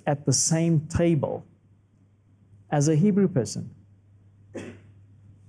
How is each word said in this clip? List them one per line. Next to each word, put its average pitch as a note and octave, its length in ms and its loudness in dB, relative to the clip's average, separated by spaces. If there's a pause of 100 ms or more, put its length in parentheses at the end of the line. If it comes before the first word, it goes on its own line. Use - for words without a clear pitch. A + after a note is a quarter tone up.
at D3 180 -4
the C3+ 80 2
same E3 540 0
table D#3 580 0 (1300)
as D3 160 2
a D#3+ 80 2
Hebrew F#3+ 320 2
person. - 420 -4 (1800)